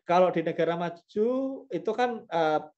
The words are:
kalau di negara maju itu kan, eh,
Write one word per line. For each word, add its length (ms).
kalau 320
di 80
negara 320
maju 560
itu 240
kan, 320
eh, 340